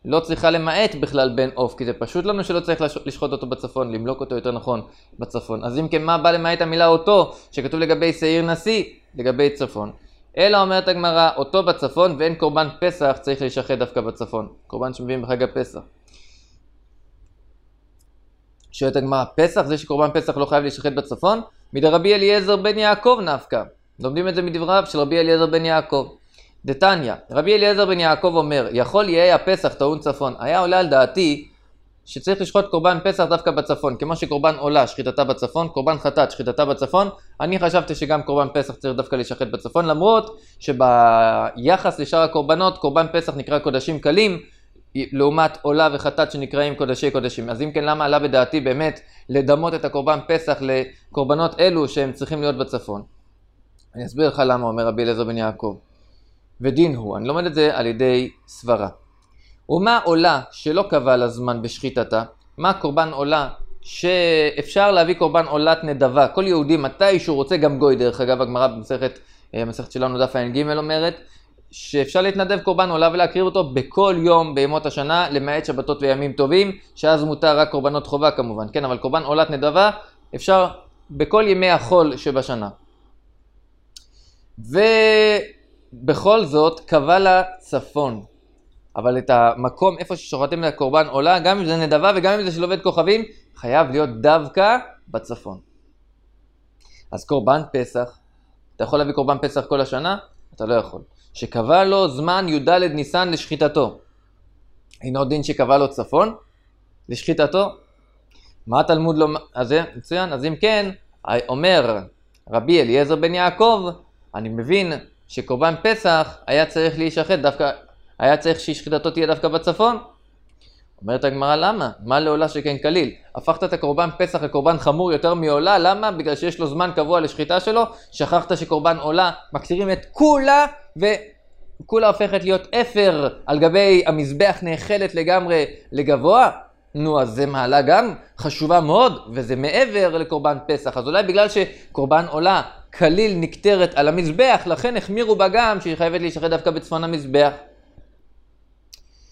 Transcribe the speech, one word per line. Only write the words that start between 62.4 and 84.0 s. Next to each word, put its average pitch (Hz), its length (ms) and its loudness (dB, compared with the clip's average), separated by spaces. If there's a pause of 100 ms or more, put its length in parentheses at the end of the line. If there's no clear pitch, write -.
מה 180 160 0
קורבן 160 380 -2
עולה 143 380 -2 (320)
שאפשר 170 1080 0
להביא 175 220 4
קורבן 165 320 2
עולת 156 380 0
נדבה? 135 440 2
כל 196 200 -2
יהודי 160 300 2
מתי 175 420 0
שהוא 160 160 -2
רוצה, 139 220 0
גם 143 220 0
גוי 139 160 4
דרך 120 260 0
אגב, 127 200 0
הגמרא 123 260 0
במסכת, 123 520 -6 (360)
אה, 117 60 -4
המסכת 117 300 -8
שלנו 127 280 -2
דף 127 160 0
ע"ג 135 420 -2
אומרת, 156 380 -2 (560)
שאפשר 143 500 -2
להתנדב 190 380 -2
קורבן 180 300 0
עולה 165 240 2
ולהקריב 180 320 0
אותו 180 240 0
בכל 180 500 0
יום 165 360 2
בימות 147 300 0
השנה, 151 440 -2
למעט 143 360 -2
שבתות 139 360 -4
וימים 135 320 0
טובים, 185 440 2 (180)
שאז 151 280 2
מותר 151 360 2
רק 151 100 2
קורבנות 143 380 -2
חובה 147 240 0
כמובן, 113 420 -6
כן, 143 120 -2
אבל 127 120 -4
קורבן 147 260 -4
עולת 151 260 0
נדבה 151 420 2 (440)
אפשר 190 320 2 (440)
בכל 151 360 2
ימי 185 220 2
החול 160 480 4
שבשנה. 127 520 -4 (2000)